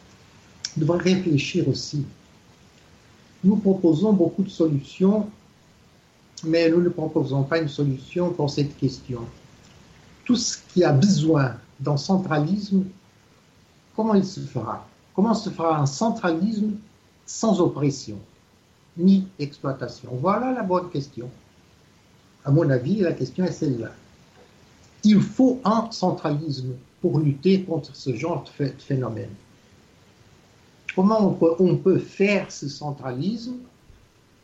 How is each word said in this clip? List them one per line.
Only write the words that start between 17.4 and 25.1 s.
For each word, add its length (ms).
oppression 580
ni 300
exploitation ? 720
Voilà 320
la 100
bonne 280
question. 380
À 60
mon 180
avis, 320
la 120
question 320
est 80
celle-là. 380
Il 180